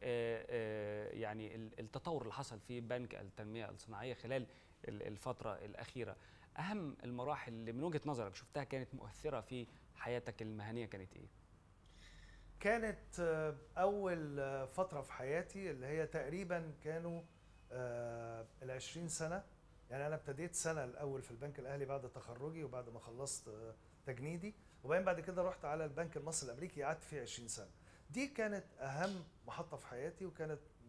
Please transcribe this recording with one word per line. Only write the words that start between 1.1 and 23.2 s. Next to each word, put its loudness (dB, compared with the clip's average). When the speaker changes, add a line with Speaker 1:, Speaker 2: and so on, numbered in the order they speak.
Speaker 1:
يعني 0
ال-، -6
التطور 0
اللي -2
حصل -4
في -4
بنك 0
التنمية -4
الصناعية -4
خلال 2
ال-، -4
الفترة -2
الأخيرة. -4
أهم 0
المراحل 0
اللي -2
من 0
وجهة 2
نظرك 2
شفتها -4
كانت -2
مؤثرة 0
في -2
حياتك 0
المهنية -2
كانت -8
إيه؟ -12
Speaker 2:
كانت، 4
آه، 6
أول، 6
آه، 2
فترة 2
في -8
حياتي 0
اللي -2
هي 4
تقريبًا 0
كانوا، 0
آه، -2
العشرين -2
سنة. 0
يعني 0
أنا 4
ابتديت -2
سنة 4
الأول 0
في -10
البنك -4
الأهلي -2
بعد 0
تخرجي -4
وبعد -4
ما -8
خلصت، -4